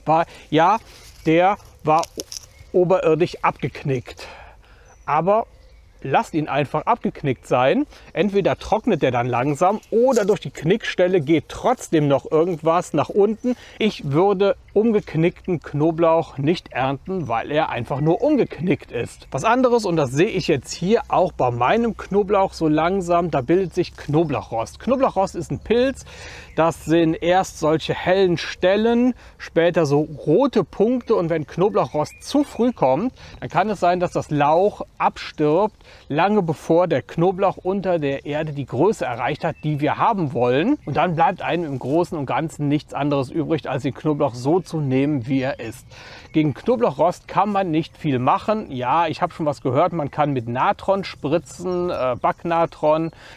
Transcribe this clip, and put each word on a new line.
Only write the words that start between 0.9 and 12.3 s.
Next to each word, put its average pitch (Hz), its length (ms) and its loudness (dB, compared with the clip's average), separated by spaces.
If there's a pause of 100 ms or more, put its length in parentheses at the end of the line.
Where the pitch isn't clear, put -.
der 175 300 4 (260)
war 156 180 2 (720)
o-, 185 80 4
oberirdisch 170 640 2
abgeknickt. - 840 -4 (800)
Aber 160 400 0 (560)
lasst 175 320 -2
ihn 151 140 -2
einfach 143 380 -2
abgeknickt 185 640 -2
sein. 147 380 2 (280)
Entweder 185 440 0
trocknet 202 440 0
der 139 100 2
dann 123 160 -2
langsam 143 520 0 (100)
oder 226 360 2
durch 190 140 2
die 139 120 -10
Knickstelle 185 720 0
geht 147 280 2
trotzdem 175 580 0
noch 139 220 2
irgendwas 165 640 0